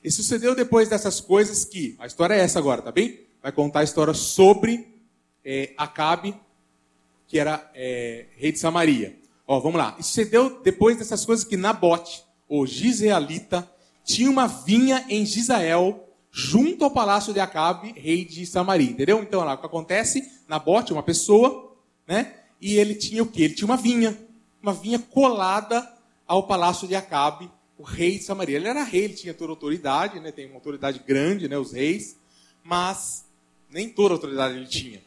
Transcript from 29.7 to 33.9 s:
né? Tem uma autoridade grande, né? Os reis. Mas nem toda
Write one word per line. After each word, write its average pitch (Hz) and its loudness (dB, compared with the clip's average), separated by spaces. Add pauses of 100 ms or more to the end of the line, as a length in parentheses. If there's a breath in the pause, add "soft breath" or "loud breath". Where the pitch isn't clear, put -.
né? 160 -14
Tem 139 -18
uma 131 -20
autoridade 139 -8
grande, 156 0
né? 143 -6
Os 135 -6
reis. 147 -4 (460 soft breath)
Mas 180 -6 (440)
nem 202 -8
toda 202 2